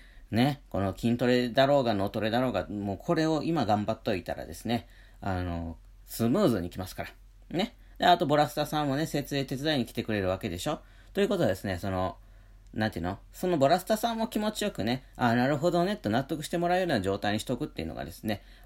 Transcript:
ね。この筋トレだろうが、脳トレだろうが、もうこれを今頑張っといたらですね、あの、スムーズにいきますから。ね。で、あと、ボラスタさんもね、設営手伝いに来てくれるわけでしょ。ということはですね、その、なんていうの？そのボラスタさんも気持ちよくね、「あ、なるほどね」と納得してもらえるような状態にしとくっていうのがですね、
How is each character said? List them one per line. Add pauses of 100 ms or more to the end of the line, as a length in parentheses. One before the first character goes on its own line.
(300)
ね。 (100)
こ
の
筋
ト
レ
だ
ろ
う
が、
脳
ト
レ
だ
ろ
う
が、
も
う
こ
れ
を
今
頑
張
っ
と
い
た
ら
で
す
ね、 (340)
あ
の、 (300)
ス
ム
ー
ズ
に
い
き
ま
す
か
ら。 (400)
ね。 (240)
で、
あ
と、
ボ
ラ
ス
タ
さ
ん
も
ね、
設
営
手
伝
い
に
来
て
く
れ
る
わ
け
で
し
ょ。 (340)
と
い
う
こ
と
は
で
す
ね、
そ
の、 (580)
な
ん
て
い
う
の？ (140)
そ
の
ボ
ラ
ス
タ
さ
ん
も
気
持
ち
よ
く
ね、 (140)
「あ、
な
る
ほ
ど
ね」
と
納
得
し
て
も
ら
え
る
よ
う
な
状
態
に
し
と
く
っ
て
い
う
の
が
で
す
ね、 (240)